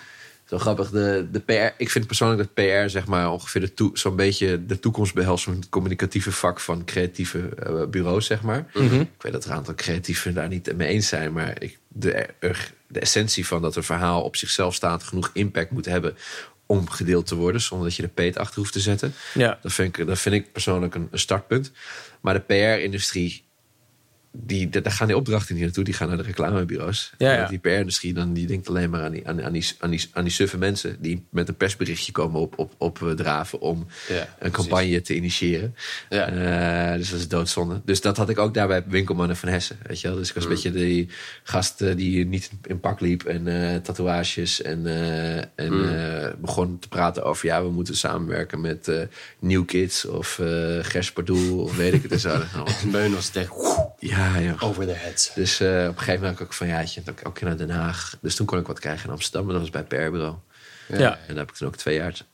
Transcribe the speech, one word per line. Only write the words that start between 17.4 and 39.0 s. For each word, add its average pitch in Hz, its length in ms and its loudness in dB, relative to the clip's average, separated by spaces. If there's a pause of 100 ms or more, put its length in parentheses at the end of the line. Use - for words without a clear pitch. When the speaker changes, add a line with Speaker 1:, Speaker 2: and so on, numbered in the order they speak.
Speaker 1:
zonder 92 260 -2
dat 87 100 -2
je - 60 -4
de 85 60 -2
peet 87 300 0
achter - 200 -4
hoeft 101 140 -2
te - 80 0
zetten. 101 340 0 (200)
Speaker 2:
Ja. 120 280 4
Speaker 1:
Dat - 100 -6
vind 92 260 0
ik, 85 80 0
dat 90 120 2
vind 101 160 2
ik 101 180 0
persoonlijk 90 420 0
een, 85 160 -4
een - 80 -6
startpunt. 117 520 0 (500)
Maar 95 140 2
de 95 60 2
P - 100 -2
R-industrie, 98 920 2 (880)
die, 95 360 -2
da-, 101 120 0
daar 104 120 0
gaan 107 140 2
die 101 100 6
opdrachten 107 380 2
niet 85 100 0
naartoe, 90 200 0
die 95 100 -2
gaan 80 140 -2
naar 85 80 0
de 85 60 -2
reclamebureaus. 90 960 -2
Speaker 2:
Ja, 131 100 6
Speaker 1:
En 135 60 6
Speaker 2:
ja. 117 60 4
Speaker 1:
dat 101 100 0
die 95 80 -4
P - 60 -4
R-industrie 90 500 2
dan 87 180 0
die 85 140 0
denkt 92 220 -2
alleen 87 220 0
maar 82 120 -2
aan 80 100 -4
die, 76 160 -8
aan, 85 140 -2
aan - 100 -4
die, 82 120 -2 (140)
aan 85 120 -2
die, 85 220 -2
aan 90 120 -2
die 87 80 0
suffe 98 260 2
mensen 95 420 0
die 87 300 -4
met 87 180 0
een 85 80 -4
persberichtje - 560 -2
komen 80 280 0
op, - 180 -4
op, - 200 -4
op, 85 240 -2
eh, 82 80 0
draven 76 500 -2
om 82 260 -2 (220)
Speaker 3:
Ja, 90 120 -2
Speaker 1:
een 80 60 -6 (120)
Speaker 3:
precies. 92 180 -2
Speaker 1:
campagne 92 440 2
te 80 140 -2
initiëren. 87 600 0 (340)
Speaker 3:
Ja. 98 180 0 (680)
Speaker 1:
Eh, 87 60 0
dus 90 120 -2
dat 90 80 -2
is 85 100 -4
doodzonde. 87 560 0
Dus 95 160 2
dat 101 160 2
had 107 120 2
ik 104 100 0
ook 107 160 2
daar 104 140 2
bij 92 180 2
Winkelman 92 420 2